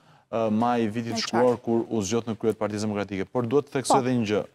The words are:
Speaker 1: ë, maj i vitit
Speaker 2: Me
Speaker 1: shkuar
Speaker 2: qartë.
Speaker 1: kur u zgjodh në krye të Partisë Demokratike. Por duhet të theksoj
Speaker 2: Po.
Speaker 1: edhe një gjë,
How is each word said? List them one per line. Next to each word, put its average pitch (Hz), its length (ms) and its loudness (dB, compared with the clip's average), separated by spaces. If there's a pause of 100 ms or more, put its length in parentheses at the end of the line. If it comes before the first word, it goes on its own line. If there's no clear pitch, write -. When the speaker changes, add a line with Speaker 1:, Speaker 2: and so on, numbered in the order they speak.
(300)
Speaker 1:
ë, 110 220 0
maj 120 300 2
i 113 60 2
vitit 117 240 -6
Speaker 2:
Me 117 60 -4
Speaker 1:
shkuar 120 380 2
Speaker 2:
qartë. - 60 -12
Speaker 1:
kur 117 260 0
u 113 140 0
zgjodh 113 260 -2
në 107 80 -4
krye 110 160 0
të 104 60 -12
Partisë 104 260 -4
Demokratike. 101 400 -4
Por 120 220 -2
duhet 139 200 2
të 139 140 -4
theksoj - 160 2
Speaker 2:
Po. 127 100 2
Speaker 1:
edhe 127 80 2
një 117 120 0
gjë, 101 180 0 (100)